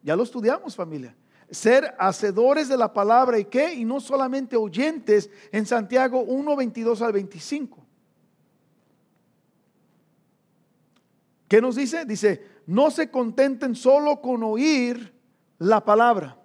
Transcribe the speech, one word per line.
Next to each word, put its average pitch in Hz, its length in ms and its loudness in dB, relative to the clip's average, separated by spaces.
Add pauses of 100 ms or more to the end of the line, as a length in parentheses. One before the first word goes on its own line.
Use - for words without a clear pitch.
Ya 151 140 -2
lo 214 80 0
estudiamos, 247 520 -4
familia. 151 400 -12 (360)
Ser - 480 2
hacedores 226 680 2
de 269 80 0
la 226 140 0
palabra 233 460 4
y, 202 80 -2
¿qué? 294 300 -2
Y 233 100 -6
no 262 140 -4
solamente 262 580 -4
oyentes 214 720 0 (220)
en 214 160 -2
Santiago 247 540 0
uno, 277 340 -2
veintidós 233 480 -2
al 226 100 -2
veinticinco. 202 720 -8 (3500)
¿Qué 214 140 6
nos 254 140 -2
dice? 285 300 -6
Dice: 208 400 -2 (220)
"No 262 240 2
se 294 180 -4
contenten 254 640 -2
solo 285 480 2
con 247 220 -4
oír 240 680 -2 (460)
la 208 260 2
palabra 214 600 2